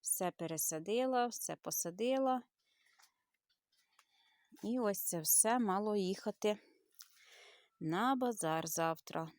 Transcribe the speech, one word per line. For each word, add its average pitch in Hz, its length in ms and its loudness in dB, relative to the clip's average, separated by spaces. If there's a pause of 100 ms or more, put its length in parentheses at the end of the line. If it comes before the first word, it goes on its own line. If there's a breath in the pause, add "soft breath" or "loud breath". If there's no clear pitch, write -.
Все - 300 -2
пересадила, 202 960 0
все - 280 -6
посадила. 254 840 0 (2250 soft breath)
І 233 160 -2
ось 208 240 0
це 175 160 -2
все 220 400 4
мало 208 360 0
їхати 208 640 0 (1200 loud breath)
на 196 360 2
базар 170 520 0
завтра. 165 720 -4